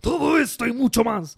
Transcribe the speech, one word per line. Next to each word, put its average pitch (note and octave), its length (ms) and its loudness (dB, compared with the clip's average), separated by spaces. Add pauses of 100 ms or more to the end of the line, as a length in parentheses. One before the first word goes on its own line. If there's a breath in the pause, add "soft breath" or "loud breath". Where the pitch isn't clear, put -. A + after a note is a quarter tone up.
Todo D4+ 380 0
esto B3 280 -2
y A#3 60 -2
mucho A#3+ 320 2
más. G#3 340 -4